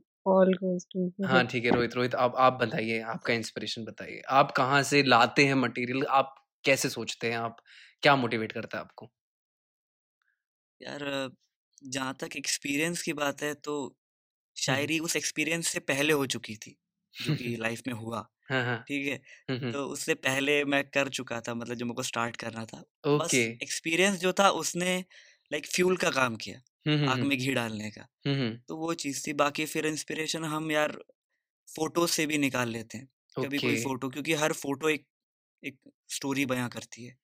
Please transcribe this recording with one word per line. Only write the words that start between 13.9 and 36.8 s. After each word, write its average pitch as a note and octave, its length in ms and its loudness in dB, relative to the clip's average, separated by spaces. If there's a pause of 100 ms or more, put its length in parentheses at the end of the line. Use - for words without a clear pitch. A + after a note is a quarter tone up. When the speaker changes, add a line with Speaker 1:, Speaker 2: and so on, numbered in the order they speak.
Speaker 3:
शायरी D3 440 0
उस E3 160 -2
एक्सपीरियंस D#3+ 520 -2
से - 120 -4
पहले D3 340 2
हो C#3 120 2
चुकी A2 300 -6
थी, - 220 -18 (480)
जो D3 100 2
कि - 80 -4
Speaker 2:
<laughs> A#2 160 -4
Speaker 3:
लाइफ A2+ 280 -4
में B2 60 -6
हुआ, A2+ 360 -8 (200)
Speaker 2:
हाँ, C3 140 0
हाँ। A#2+ 240 -4
Speaker 3:
ठीक C#3+ 200 -4
है? B2+ 140 -6 (280)
Speaker 2:
हम्म, B2+ 100 -2
हम्म। B2 120 -4
Speaker 3:
तो C#3 140 -4
उससे C#3+ 280 -2
पहले C#3 520 0
मैं C#3+ 180 2
कर C#3 260 0
चुका B2 320 -6
था, A#2+ 120 -6
मतलब A#2 220 -6
जो A#2+ 100 -6
मेरे A#2 100 -4
को B2 80 -6
स्टार्ट A#2 320 -2
करना A2+ 300 -8
था। - 120 -16
बस - 300 -10
Speaker 2:
ओके। D3 300 4
Speaker 3:
एक्सपीरियंस D#3+ 840 0
जो F#3 140 0
था, G3 160 6
उसने F3 500 -2 (520)
लाइक D3+ 140 -4
फ्यूल F#3 320 2
का F3+ 120 2
काम C3 260 0
किया, - 260 -12 (260)
Speaker 2:
हम्म, D3+ 120 4
हम्म, D3 100 2
Speaker 3:
आग C3 100 2
Speaker 2:
हम्म। C#3 100 0
Speaker 3:
में C#3 80 0
घी C3 160 0
डालने A2 380 -4
का। - 160 -18 (200)
Speaker 2:
हम्म, C#3 100 0
हम्म। A#2+ 300 -2
Speaker 3:
तो D#3+ 100 -10
वो E3 160 -4
चीज़ C#3 340 -6
थी। D#3 60 -4
बाकी D3 320 -2
फिर D#3 200 -4
इंस्पिरेशन D#3 580 -4
हम D#3 280 -4
यार D3+ 200 0 (840)
फ़ोटो D#3+ 320 2
से E3 180 2
भी D3+ 120 0
निकाल B2+ 320 2
लेते A2+ 280 -8
हैं। B2+ 120 -16 (280)
कभी C3+ 200 -2
कोई A#2+ 160 0
Speaker 2:
ओके। A2+ 100 0
Speaker 3:
फ़ोटो, C3+ 260 -4
क्योंकि D3 240 -2
हर D#3 200 2
फ़ोटो C#3+ 360 -2
एक, D3+ 160 -2 (580)
एक C#3+ 160 -12 (300)
स्टोरी C#3 360 -2
बयाँ B2 240 -2
करती A2+ 360 -14